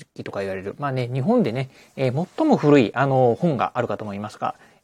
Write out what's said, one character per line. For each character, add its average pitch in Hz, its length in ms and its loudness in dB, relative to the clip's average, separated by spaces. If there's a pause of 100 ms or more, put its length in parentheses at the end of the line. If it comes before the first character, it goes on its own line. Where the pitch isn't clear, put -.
(160)
記 - 80 -12
と - 80 -10
か 101 80 -8
言 98 100 -6
わ 95 60 -6
れ 95 80 -10
る、 - 160 -10
ま 143 80 -4
あ 139 40 -2
ね、 127 160 -2
日 127 140 -4
本 220 220 2
で 117 80 0
ね、 131 180 -6 (260)
え 131 140 0
ー、 151 260 -2
最 311 120 0
も 233 100 4
古 147 220 6
い、 107 160 2
あ 131 100 0
の、 131 340 4
本 160 180 0
が 95 180 -2
あ 127 60 0
る 107 60 -4
か 107 100 -6
と 110 60 -12
思 104 120 -8
い 101 40 -8
ま 104 120 -8
す - 80 -20
が、 - 160 -4 (280)